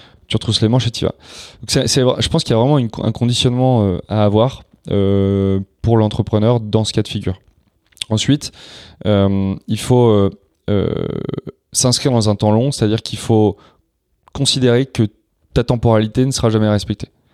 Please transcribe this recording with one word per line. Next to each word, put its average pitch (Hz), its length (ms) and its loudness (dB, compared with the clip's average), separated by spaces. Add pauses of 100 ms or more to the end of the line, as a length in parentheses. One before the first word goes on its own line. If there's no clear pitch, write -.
(280)
tu - 80 -2
retrousses - 260 -2
les 110 60 4
manches 120 180 2
et 117 40 -4
t'y - 140 -6
vas. - 100 -2 (460)
Donc, 110 80 -16
c'est, 135 200 0
c'est 135 140 2
vra-, 123 200 0
je - 80 -2
pense 170 120 0
qu'il - 120 -2
y - 20 2
a - 20 2
vraiment 139 200 2
une 117 100 -2
co-, - 160 -8
un 113 80 -2
conditionnement, 123 720 0
euh, 92 140 0 (100)
à 107 160 0
avoir, 110 380 0 (280)
euh, 98 720 0 (220)
pour 113 160 2
l'entrepreneur 107 600 0
dans 110 260 -2
ce - 100 -6
cas 107 80 0
de - 60 -6
figure. 98 300 -6 (720)
Ensuite, 120 440 -2 (540)
euh, 98 480 0 (120)
il 107 120 -4
faut, 123 300 2
euh, 101 220 4 (380)
euh, 98 200 0 (840)
s'inscrire 127 400 0
dans 110 160 2
un 101 80 2
temps 107 160 2
long, 123 180 2
c'est-à-dire 110 320 -2
qu'il - 160 -10
faut 107 380 2 (760)
considérer 127 540 0
que 107 220 -2 (440)
ta 120 120 0
temporalité 113 600 0
ne 135 60 -2
sera 120 180 0
jamais 107 200 2
respectée. 104 400 -2 (260)